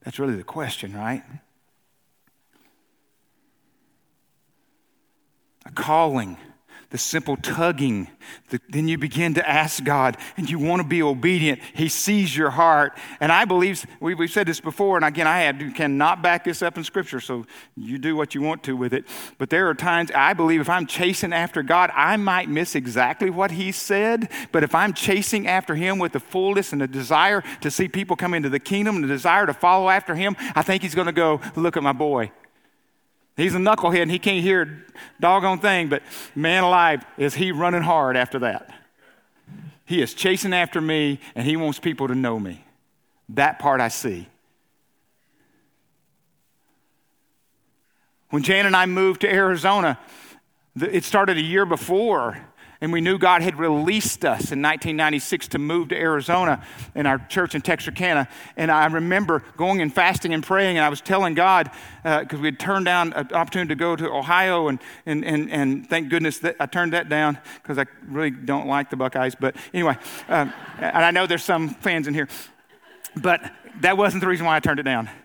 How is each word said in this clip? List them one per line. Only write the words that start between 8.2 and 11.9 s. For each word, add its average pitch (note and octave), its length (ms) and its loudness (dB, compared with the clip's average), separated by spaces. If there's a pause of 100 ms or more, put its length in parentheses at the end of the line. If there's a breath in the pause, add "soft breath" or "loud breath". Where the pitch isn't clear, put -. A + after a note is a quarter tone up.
the, B2 180 -4
then D#3 220 -2
you E3 80 0
begin D3+ 380 -2
to E3+ 140 0
ask D3+ 320 2
God C3+ 360 2 (180 loud breath)
and D#3+ 140 -4
you D#3+ 100 -2
want E3+ 220 2
to E3 60 -4
be E3+ 140 0
obedient. D3 600 0 (120)
He D#3+ 140 -2
sees F#3+ 480 0